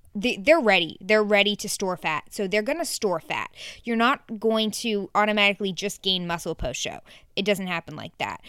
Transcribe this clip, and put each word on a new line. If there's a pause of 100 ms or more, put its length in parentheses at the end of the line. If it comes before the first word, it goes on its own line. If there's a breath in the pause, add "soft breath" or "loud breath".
(140)
They,
they're
ready.
They're
ready
to
store
fat.
So
they're
gonna
store
fat. (340 loud breath)
You're
not
going
to
automatically
just
gain
muscle
post-show. (380 loud breath)
It
doesn't
happen
like
that.